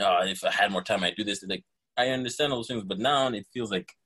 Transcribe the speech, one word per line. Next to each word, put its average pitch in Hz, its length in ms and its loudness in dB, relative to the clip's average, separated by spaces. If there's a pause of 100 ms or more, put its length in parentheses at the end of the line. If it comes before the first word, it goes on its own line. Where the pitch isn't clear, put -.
"Oh, 95 220 4
if 95 220 -2
I 92 60 2
had 101 220 2
more 92 100 -2
time, 95 220 0
I'd 87 120 0
do 107 80 -4
this." 98 220 -4
Like, 95 180 -6 (340)
I 127 100 2
understand 131 440 0
those 117 160 -2
things, 113 160 -4
but 95 140 -6
now 135 300 2
it 101 240 -4
feels 117 180 -4
like 92 220 -2 (140)